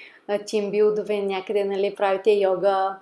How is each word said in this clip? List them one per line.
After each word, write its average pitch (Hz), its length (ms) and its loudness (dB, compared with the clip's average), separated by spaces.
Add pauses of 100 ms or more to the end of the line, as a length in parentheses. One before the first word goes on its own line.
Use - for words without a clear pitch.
(280)
а, 202 100 -2
тимбилдове 208 800 0
някъде, 202 460 -2
нали, 196 300 -2
правите 196 360 2
йога. 190 720 2